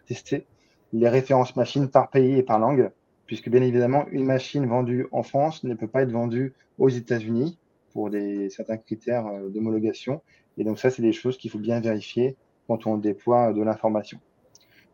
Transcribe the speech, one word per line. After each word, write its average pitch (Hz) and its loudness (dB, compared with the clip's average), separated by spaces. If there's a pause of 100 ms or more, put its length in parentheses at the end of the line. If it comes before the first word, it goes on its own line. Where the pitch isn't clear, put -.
tester - -8 (460)
les 117 4
références 131 2
machines 131 0
par 131 4
pays 135 4
et 127 4
par 113 2
langue, 120 2 (340)
puisque 113 -10
bien 123 4
évidemment, 123 2
une 135 -2
machine 131 -2
vendue 123 0
en 123 -2
France 151 -2
ne 123 -4
peut 110 -8
pas 135 0
être 127 -2
vendue 117 -2 (240)
aux 135 4
États-Unis 117 -2 (360)
pour 107 -4
des, 101 -4
certains 110 -8
critères, 113 -4
euh, 98 -10
d'homologation. 110 -4 (360)
Et 107 -2
donc 107 -2
ça, - 4
c'est 131 -4
des 110 4
choses 127 -4
qu'il 113 -10
faut 107 -8
bien 117 0
vérifier 113 -2 (320)
quand 113 -2
on 110 0
déploie, 113 2
euh, 107 0
de 104 0
l'information. 107 -2 (760)